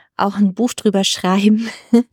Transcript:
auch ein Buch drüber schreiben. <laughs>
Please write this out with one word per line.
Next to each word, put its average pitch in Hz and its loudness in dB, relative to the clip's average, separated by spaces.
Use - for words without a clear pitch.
auch 196 -2
ein 196 0
Buch 233 -2
drüber 196 -2
schreiben. 202 0
<laughs> 233 4